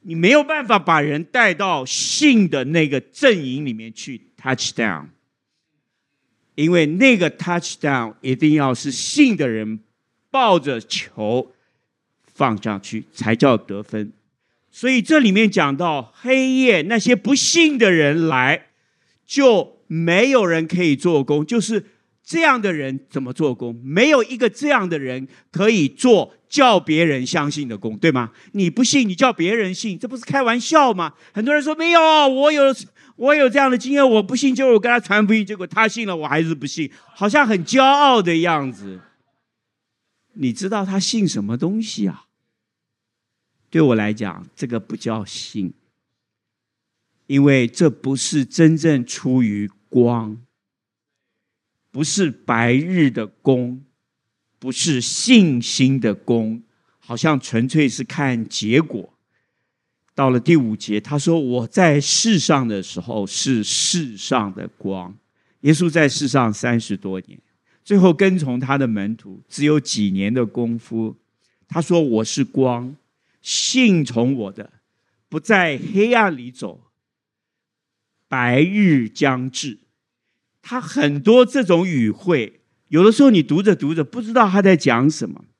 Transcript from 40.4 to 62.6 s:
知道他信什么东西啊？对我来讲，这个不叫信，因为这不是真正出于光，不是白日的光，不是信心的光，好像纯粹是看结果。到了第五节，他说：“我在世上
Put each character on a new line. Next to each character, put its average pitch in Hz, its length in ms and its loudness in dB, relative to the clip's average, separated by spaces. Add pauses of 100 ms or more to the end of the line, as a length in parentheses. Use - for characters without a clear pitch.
知 190 160 -8
道 202 160 -4
他 190 120 -4
信 202 300 -2
什 104 160 -4
么 113 140 -6
东 185 240 -4
西 214 260 -6
啊？ - 200 -10 (1400)
对 165 120 0
我 127 140 4
来 107 180 -2
讲， 95 420 -10
这 147 100 -10
个 117 140 -6
不 113 160 -12
叫 110 300 -8
信， - 480 -10 (1500)
因 139 160 2
为 135 240 4
这 156 220 2
不 135 260 -4
是 135 300 -2
真 160 320 4
正 143 280 0
出 127 380 -2
于 104 260 -2 (200)
光， 117 520 0 (1500)
不 139 120 -4
是 165 280 -2
白 117 420 0
日 156 380 2
的 110 160 -6
光， 127 520 -2 (800)
不 127 140 -10
是 135 280 -2
信 170 640 2
心 135 380 0
的 110 160 -2
光， 113 460 -4 (380)
好 - 160 -12
像 147 240 0
纯 120 300 -4
粹 151 180 2
是 120 160 -6
看 123 440 -4
结 117 340 0
果。 104 320 -10 (1040)
到 135 140 2
了 127 100 2
第 165 160 4
五 113 200 0
节， 104 260 -6
他 143 160 -6
说 165 240 0
：“我 123 260 -4
在 160 320 2
世 208 380 0
上 139 300 0